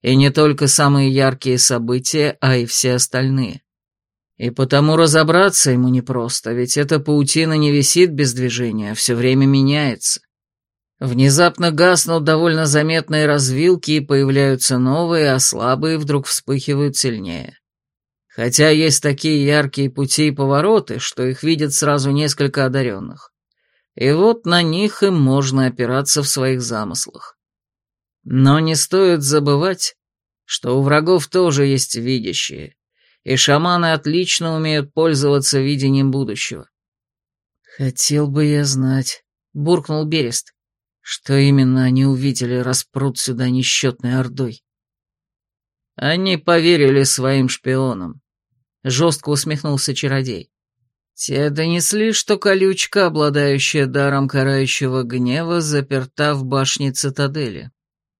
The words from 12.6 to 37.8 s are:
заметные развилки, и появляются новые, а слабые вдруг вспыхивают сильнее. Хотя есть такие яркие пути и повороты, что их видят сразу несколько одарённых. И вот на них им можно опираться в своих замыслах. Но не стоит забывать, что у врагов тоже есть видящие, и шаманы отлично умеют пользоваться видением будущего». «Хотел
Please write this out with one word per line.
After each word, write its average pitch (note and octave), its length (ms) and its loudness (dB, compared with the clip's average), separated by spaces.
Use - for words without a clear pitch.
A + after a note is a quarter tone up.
заметные D3+ 600 0
развилки, D3 680 0
и D3+ 80 2
появляются C3+ 760 0
новые, D3+ 540 2
а C3 80 2
слабые C3+ 580 -2
вдруг C#3+ 280 -2
вспыхивают C#3 680 -2
сильнее. F#2+ 640 -6
Хотя B2 320 2
есть D#3 320 2
такие D3 420 0
яркие C#3 460 0
пути C#3 380 0
и C#3+ 40 0
повороты, C#3 680 0
что - 260 -6
их B2+ 160 -4
видят D3+ 320 0
сразу C#3+ 380 0
несколько C#3+ 520 0
одарённых. A#2 680 -6
И C3+ 160 2
вот G#3+ 340 2
на F3 160 2
них F3+ 400 -2
им F#3 180 2
можно C3+ 460 2
опираться B2+ 560 -2
в C#3 60 -4
своих C3 340 -2
замыслах. - 720 -8
Но C3+ 380 4
не D#3+ 160 0
стоит F3+ 460 2
забывать, D3 720 0
что B2 340 -4
у C#3 40 2
врагов D3+ 440 2
тоже D#3 400 2
есть C3+ 300 -2
видящие, G#2 800 -6
и C3 100 -2
шаманы E3 580 2
отлично D#3+ 640 -2
умеют D#3 400 -4
пользоваться C#3+ 640 2
видением C3+ 520 0
будущего». A#2+ 580 -6
«Хотел C#3+ 520 -2